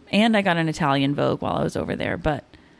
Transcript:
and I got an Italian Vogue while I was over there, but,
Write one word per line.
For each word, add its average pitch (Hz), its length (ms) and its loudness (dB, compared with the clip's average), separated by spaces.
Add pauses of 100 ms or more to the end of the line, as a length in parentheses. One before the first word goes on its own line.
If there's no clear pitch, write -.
(120)
and 220 240 4
I 202 60 4
got 180 140 2
an 160 120 0
Italian 139 460 0
Vogue 139 260 0
while - 160 -2
I - 80 -2
was - 120 -4
over - 200 -4
there, - 200 -4
but, 156 280 -4 (360)